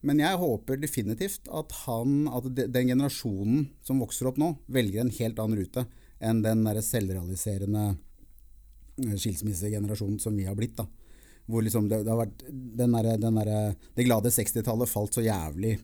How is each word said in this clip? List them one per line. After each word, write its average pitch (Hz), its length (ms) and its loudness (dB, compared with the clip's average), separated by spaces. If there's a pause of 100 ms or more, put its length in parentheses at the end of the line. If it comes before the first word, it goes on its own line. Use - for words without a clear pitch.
Men 143 160 4
jeg 175 220 2
håper 135 400 0
definitivt 143 680 -4
at 156 300 -8
han, 135 480 2
at 127 220 -4
de-, 127 200 -2
den 127 200 2
generasjonen 123 760 2 (140)
som 135 200 0
vokser 127 300 -2
opp 127 100 -4
nå, 160 120 2 (120)
velger 113 380 0
en 120 100 0
helt 113 260 -2
annen 110 220 0
rute 120 240 -4 (320)
enn 113 240 2
den 110 240 4
der 107 160 0
selvrealiserende, 98 1040 -2 (1120)
eh, 120 200 0
skilsmissegenerasjonen 104 1000 -4
som 107 180 -2
vi 95 80 -2
har 101 120 -4
blitt, 117 200 -4
da. 104 100 -6 (600)
Hvor 113 180 2
liksom 110 240 2
det, 107 140 0
det 110 80 0
har 117 100 2
vært 110 240 -6
den 120 480 0
der, 113 220 2
den 110 200 2
der, 107 140 2 (460)
det 123 100 4
glade 117 260 4
sekstitallet 117 560 0
falt 104 300 -2
så 117 80 0
jævlig 95 480 0 (100)